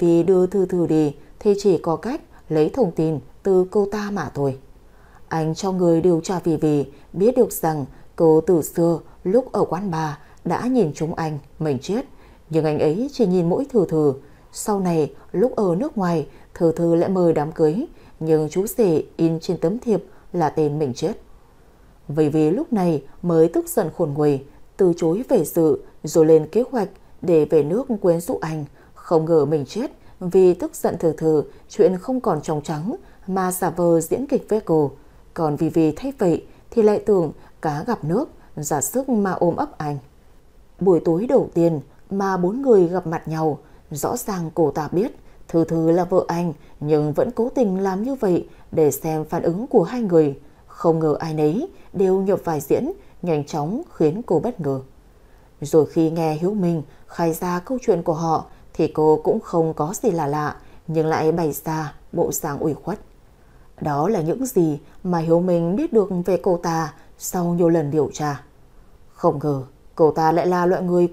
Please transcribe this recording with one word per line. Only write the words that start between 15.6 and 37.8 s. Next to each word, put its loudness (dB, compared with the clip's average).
nước -4
ngoài, -2
Thử 2
Thử 2
lại 2
mời 2
đám -2
cưới, 0
nhưng 2
chú -2
rể 2
in 0
trên -4
tấm -2
thiệp -2
là 0
tên 0
mình -2
chết. -4
Vì 0
Vì 2
lúc -2
này 0
mới 4
tức -2
giận -2
khôn -2
nguôi, 0
từ 4
chối 0
về 4
dự 2
rồi 4
lên 6
kế 2
hoạch -2
để 4
về 4
nước -2
quyến 2
rũ -6
anh. -6
Không 0
ngờ 4
mình -2
chết -8
vì 4
tức -8
giận -4
Thử 0
Thử 2
chuyện 2
không -4
còn -2
trong -4
trắng -6
mà -2
giả -2
vờ 4
diễn -4
kịch -2
với 0
cô. 0
Còn -2
Vì 0
Vì 2
thấy -8
vậy 0
thì 2
lại 4
tưởng 2
cá -4